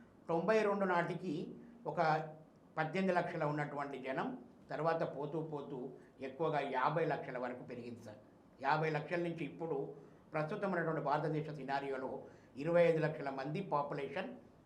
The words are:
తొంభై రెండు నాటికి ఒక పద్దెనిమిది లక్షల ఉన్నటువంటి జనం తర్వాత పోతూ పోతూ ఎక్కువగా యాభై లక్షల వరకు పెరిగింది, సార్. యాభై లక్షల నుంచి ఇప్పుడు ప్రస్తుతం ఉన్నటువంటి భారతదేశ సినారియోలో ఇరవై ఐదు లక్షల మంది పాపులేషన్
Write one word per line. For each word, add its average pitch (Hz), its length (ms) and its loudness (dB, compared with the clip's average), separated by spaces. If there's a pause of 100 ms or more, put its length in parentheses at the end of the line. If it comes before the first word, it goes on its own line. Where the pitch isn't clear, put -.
(300)
తొంభై 190 320 4
రెండు 202 240 2
నాటికి 175 640 0 (400)
ఒక 156 360 4 (540)
పద్దెనిమిది 175 400 2
లక్షల 165 260 2
ఉన్నటువంటి 143 560 -2
జనం 135 380 -4 (320)
తర్వాత 160 480 0
పోతూ 151 240 -4
పోతూ 143 480 -6 (320)
ఎక్కువగా 147 380 0
యాభై 139 460 2
లక్షల 135 320 -2
వరకు 123 260 -4
పెరిగింది, 120 420 -10
సార్. 113 120 -14 (440)
యాభై 156 280 4
లక్షల 151 280 0
నుంచి 170 280 -2
ఇప్పుడు 151 440 -4 (440)
ప్రస్తుతం 190 380 0
ఉన్నటువంటి 160 300 2
భారతదేశ 151 480 2
సినారియోలో 131 720 -4 (360)
ఇరవై 170 260 6
ఐదు 165 140 8
లక్షల 151 320 0
మంది 135 320 -4
పాపులేషన్ 143 640 -2 (380)